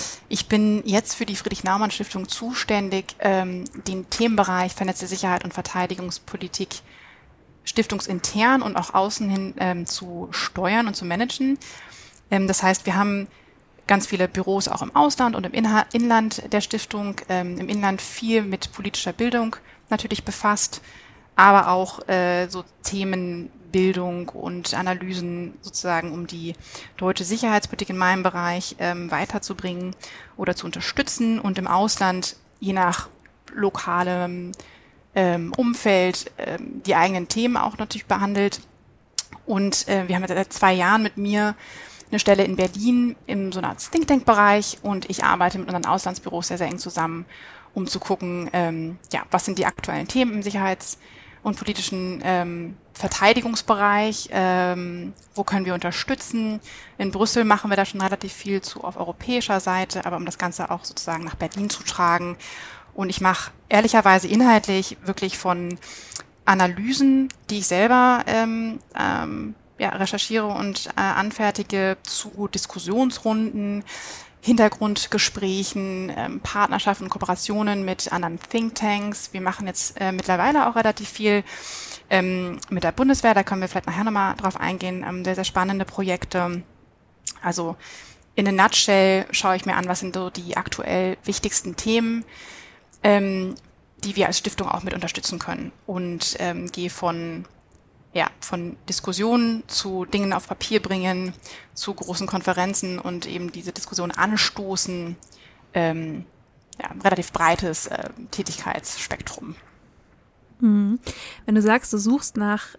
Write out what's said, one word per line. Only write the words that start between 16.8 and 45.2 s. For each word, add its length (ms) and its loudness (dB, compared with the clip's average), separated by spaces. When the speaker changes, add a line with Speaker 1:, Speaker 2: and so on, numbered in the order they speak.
Speaker 1:
ähm, 300 -2
im 100 -6
Inland 320 0
viel 420 0
mit 280 -4
politischer 420 -6
Bildung 440 0
natürlich 340 -2
befasst, 580 0
aber 360 8
auch, 380 0
äh, 380 2
so 160 -8
Themen 640 -2
Bildung 560 2
und 440 -6
Analysen 880 -4
sozusagen, 520 -4
um 160 -8
die 260 -8
deutsche 280 0
Sicherheitspolitik 680 0
in 80 -4
meinem 240 4
Bereich, 560 -2
ähm, 320 -4
weiterzubringen 840 -4
oder 180 -2
zu 120 -8
unterstützen 760 0
und 180 -2
im 80 -4
Ausland, 720 2
je 140 -2
nach 340 0
lokalem, 1000 -2
ähm, 380 2
Umfeld, 800 2
ähm, 480 -8
die 100 2
eigenen 320 2
Themen 300 0
auch 220 0
natürlich 260 -8
behandelt. 560 0
Und, 420 0
äh, 200 2
wir 60 2
haben 80 0
jetzt 120 -2
seit 180 0
zwei 220 6
Jahren 280 4
mit 140 -2
mir 380 2
eine 80 0
Stelle 260 6
in 120 0
Berlin 600 2
in 240 -2
so 80 -6
einer 120 -2
Art 200 -8
Think 180 2
Tank-Bereich 720 6
und 260 -4
ich 160 -2